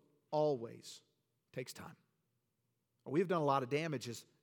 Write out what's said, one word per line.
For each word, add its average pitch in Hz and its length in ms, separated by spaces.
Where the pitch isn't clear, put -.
always 131 720
takes - 180
time. - 240
We 135 140
have 185 80
done 175 120
a 147 60
lot 135 160
of 120 80
damage 143 400
as, - 160